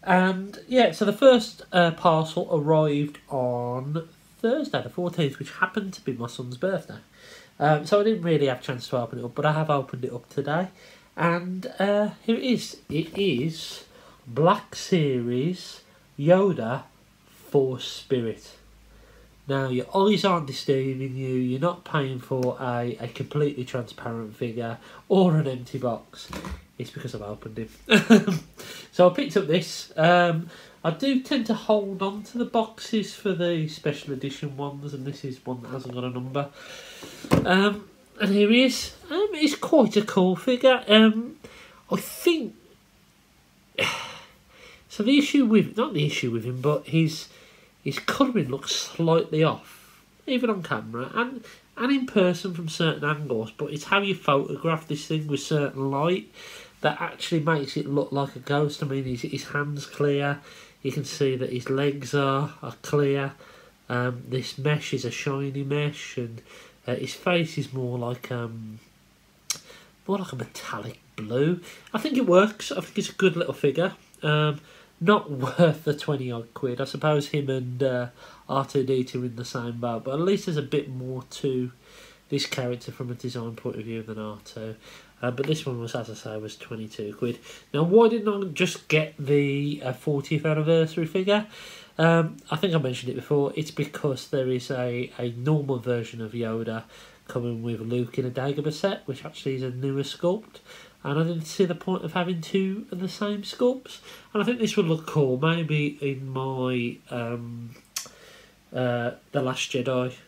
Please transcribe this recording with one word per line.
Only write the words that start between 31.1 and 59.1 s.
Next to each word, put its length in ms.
tend 260
to 80
hold 480
on 220
to 120
the 80
boxes 720
for 180
the 340
special 460
edition 420
ones, 380
and 100
this 220
is 180
one 200
that 60
hasn't 260
got 80
a 80
number. 380
Um, 460
and 100
here 180
he 160
is. 280
Um, 240
he's 220
quite 420
a 60
cool 320
figure. 520
Um, 500
I 40
think 580
<sighs> 40
so 120
the 160
issue 280
with... 300
Not 200
the 100
issue 240
with 140
him, 180
but 260
his, 420
his 180
colouring 500
looks 260
slightly 680
off, 600
even 220
on 120
camera 540
and, 300
and 140
in 140
person 480
from 140
certain 420
angles. 460
But 160
it's 140
how 160
you 120
photograph 760
this 180
thing 200
with 120
certain 500
light 400
that 200
actually 400
makes 360
it 100
look 240
like 240
a 40
ghost. 440
I 20
mean, 200
his, 160